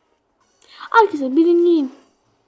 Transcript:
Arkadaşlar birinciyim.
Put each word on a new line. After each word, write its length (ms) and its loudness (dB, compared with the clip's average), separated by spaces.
Arkadaşlar 340 -4
birinciyim. 560 2